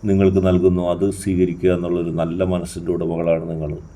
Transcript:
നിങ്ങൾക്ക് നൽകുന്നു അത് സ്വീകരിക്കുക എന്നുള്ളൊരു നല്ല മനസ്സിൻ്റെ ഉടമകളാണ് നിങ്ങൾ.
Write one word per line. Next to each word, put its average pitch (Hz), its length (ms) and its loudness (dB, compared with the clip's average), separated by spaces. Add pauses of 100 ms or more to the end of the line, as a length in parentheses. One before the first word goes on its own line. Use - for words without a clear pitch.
നിങ്ങൾക്ക് 95 380 4
നൽകുന്നു 90 360 4 (100)
അത് 90 120 -2 (140)
സ്വീകരിക്കുക 90 560 0
എന്നുള്ളൊരു 85 440 -2
നല്ല 82 240 -2 (100)
മനസ്സിൻ്റെ 87 420 -6
ഉടമകളാണ് 82 560 -2
നിങ്ങൾ. 78 200 -6 (240)